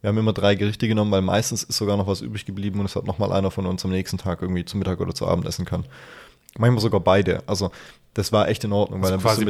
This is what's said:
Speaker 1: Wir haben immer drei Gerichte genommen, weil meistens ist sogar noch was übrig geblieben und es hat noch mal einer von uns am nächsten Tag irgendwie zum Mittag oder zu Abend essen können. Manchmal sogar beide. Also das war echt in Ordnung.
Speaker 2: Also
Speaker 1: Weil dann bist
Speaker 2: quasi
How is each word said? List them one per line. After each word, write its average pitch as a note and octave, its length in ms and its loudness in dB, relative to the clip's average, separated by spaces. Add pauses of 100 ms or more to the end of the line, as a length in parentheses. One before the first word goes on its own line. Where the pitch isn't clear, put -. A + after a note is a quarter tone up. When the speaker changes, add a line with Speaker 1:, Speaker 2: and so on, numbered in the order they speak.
Speaker 1:
Wir G#2+ 80 -2
haben G#2 80 2
immer A2 160 2
drei G2+ 220 4
Gerichte G#2 340 0
genommen, G#2 220 2
weil F#2+ 100 4
meistens G2 420 0
ist - 140 -6
sogar G2+ 180 0
noch G2 120 0
was G2 140 -2
übrig A2 240 -8
geblieben G2 360 -4
und G2 60 0
es - 100 -6
hat F#2+ 80 -4
noch G2+ 140 -4
mal G2+ 120 0
einer F#2+ 200 0
von F#2 140 -4
uns F#2 200 -4
am F#2 60 0
nächsten F#2 260 -2
Tag F2 240 -4
irgendwie F2+ 240 -2
zum G2 140 -6
Mittag F#2 200 -2
oder F2+ 160 -4
zu - 120 -4
Abend F2 180 0
essen E2+ 180 -6
können. F2 220 -4 (720)
Manchmal A#2 240 4
sogar G#2 180 2
beide. F2+ 480 4
Also G2 240 -2 (420)
das - 200 -2
war G#2 160 4
echt G#2+ 160 -2
in G#2 80 -2
Ordnung. G2+ 280 0
Speaker 2:
Also F#2+ 120 2
Speaker 1:
Weil F#2+ 40 0
dann F#2+ 60 -4
bist A2 120 4
Speaker 2:
quasi A2 40 0 (100)